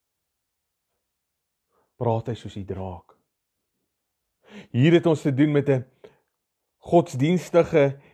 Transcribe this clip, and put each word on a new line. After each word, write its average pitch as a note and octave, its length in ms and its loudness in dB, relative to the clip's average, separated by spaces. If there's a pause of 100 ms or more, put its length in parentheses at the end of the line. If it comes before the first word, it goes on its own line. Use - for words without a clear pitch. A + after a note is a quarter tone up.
(2000)
praat A#2 320 -2
hy A2 80 -8
soos - 200 -18
die F#2+ 80 -14
draak. F#2 480 -12 (1600)
Hier D3+ 220 4
het E3+ 100 -2
ons D#3 160 0
te C#3+ 100 0
doen D3 180 2
met C#3+ 180 0
'n B2+ 160 0 (1040)
godsdienstige D#3 1120 2 (140)